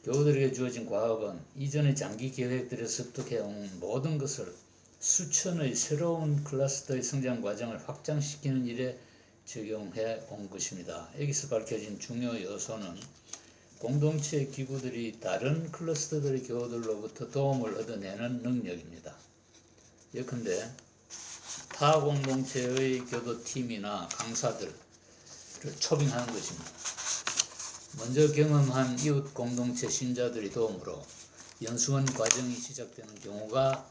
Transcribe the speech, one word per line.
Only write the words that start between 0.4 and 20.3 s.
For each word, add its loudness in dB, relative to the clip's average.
주어진 -2
과업은 0
이전의 4
장기 -2
계획들에 -2
습득해온 -4
모든 0
것을 -4
수천의 2
새로운 2
클러스터의 0
성장 0
과정을 -2
확장시키는 0
일에 -2
적용해 -4
온 -8
것입니다. -6
여기서 0
밝혀진 -2
중요 -2
요소는 -6
공동체 2
기구들이 -4
다른 0
클러스터들의 0
교우들로부터 -4
도움을 2
얻어내는 -4
능력입니다. -4
예컨대 -2